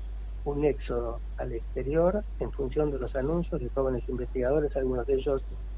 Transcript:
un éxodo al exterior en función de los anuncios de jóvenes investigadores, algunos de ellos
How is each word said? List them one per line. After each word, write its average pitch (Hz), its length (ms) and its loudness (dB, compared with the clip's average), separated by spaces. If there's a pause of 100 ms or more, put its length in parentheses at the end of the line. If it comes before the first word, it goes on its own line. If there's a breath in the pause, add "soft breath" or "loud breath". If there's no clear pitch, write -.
(440)
un 143 220 2
éxodo 120 560 0 (160)
al 131 160 -4
exterior 160 720 2 (160)
en 131 100 -2
función 147 400 2
de 139 80 -2
los 120 160 -4
anuncios 151 460 0
de 123 80 -4
jóvenes 131 400 2
investigadores, 127 680 0
algunos 127 320 0
de - 60 4
ellos 135 280 2 (360)